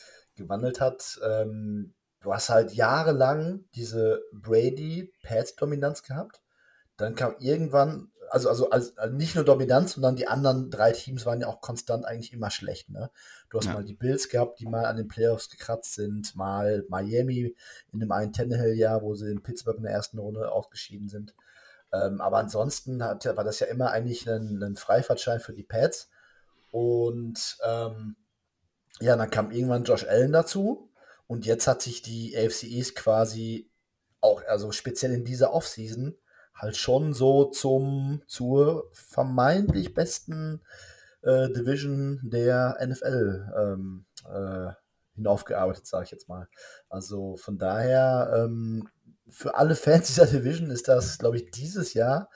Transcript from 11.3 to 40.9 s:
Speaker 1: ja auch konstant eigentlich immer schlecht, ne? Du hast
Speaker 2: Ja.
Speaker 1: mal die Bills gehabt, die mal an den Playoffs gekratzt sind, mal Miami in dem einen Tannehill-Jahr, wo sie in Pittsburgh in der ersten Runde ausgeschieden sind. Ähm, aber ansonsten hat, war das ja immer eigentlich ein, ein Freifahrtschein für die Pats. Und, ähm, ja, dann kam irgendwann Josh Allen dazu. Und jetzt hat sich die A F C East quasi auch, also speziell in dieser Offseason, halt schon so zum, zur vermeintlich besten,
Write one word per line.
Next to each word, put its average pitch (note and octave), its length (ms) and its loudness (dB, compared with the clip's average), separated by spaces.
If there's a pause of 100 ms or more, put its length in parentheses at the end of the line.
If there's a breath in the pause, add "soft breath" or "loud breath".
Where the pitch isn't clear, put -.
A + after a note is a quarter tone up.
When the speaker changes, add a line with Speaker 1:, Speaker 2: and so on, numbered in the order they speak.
Speaker 1:
ja A#2 80 -4
auch - 120 -10
konstant A#2+ 460 -4
eigentlich A#2 260 -10
immer G#2+ 180 -6
schlecht, - 400 -8
ne? G2+ 200 -10 (400 loud breath)
Du A2 80 -2
hast G#2+ 80 0
Speaker 2:
Ja. F2 80 -2
Speaker 1:
mal G#2 100 -6
die G2+ 100 -14
Bills C3 360 -2
gehabt, A#2+ 300 0
die A2+ 60 -12
mal A2+ 200 -2
an A2+ 100 -2
den A2 120 -4
Playoffs A2+ 420 0
gekratzt - 440 -8
sind, G#2 400 -6
mal G2+ 540 -2
Miami A#2+ 680 -2 (380 loud breath)
in G#2+ 80 -6
dem G#2+ 120 -2
einen G#2+ 200 0
Tannehill-Jahr, A2+ 720 2
wo G#2+ 120 -4
sie G#2 160 -6
in G2+ 120 -6
Pittsburgh A#2 340 -6
in A2 60 -8
der G#2 100 -6
ersten G#2 260 -4
Runde G#2+ 320 -6
ausgeschieden G#2 580 -6
sind. G#2 260 -12 (580 soft breath)
Ähm, G2 300 -2
aber - 160 2
ansonsten A#2+ 640 -2
hat, G#2 240 -6 (100)
war G#2+ 80 -2
das G#2+ 160 -4
ja - 60 0
immer B2 240 -2
eigentlich A#2+ 360 -4
ein, A2 360 -4
ein G2+ 140 -6
Freifahrtschein A#2 640 0
für - 120 -12
die - 120 -14
Pats. B2 440 0 (600 soft breath)
Und, A#2 960 -2
ähm, A2 500 -6 (840)
ja, A#2 160 4
dann A2 140 -2
kam A2 200 -2
irgendwann A#2+ 340 0
Josh A#2+ 200 2
Allen B2+ 280 4
dazu. G3 580 0 (360 soft breath)
Und A#2 180 -6
jetzt A2+ 220 2
hat C3 160 2
sich - 180 -8
die A2+ 360 -10
A A2+ 40 -2
F A2 140 2
C - 140 -8
East A#2+ 260 -6
quasi A2+ 760 0 (500)
auch, G#2+ 260 4
also G#2 260 0
speziell B2+ 400 -4
in A#2+ 120 -2
dieser B2+ 280 2
Offseason, B2 600 -4 (400 soft breath)
halt G#2+ 220 -8
schon C#3+ 360 2
so C3+ 340 6
zum, C3+ 800 -2
zur C#3+ 640 2
vermeintlich D#3 1040 0
besten, D#3 680 -4 (600 loud breath)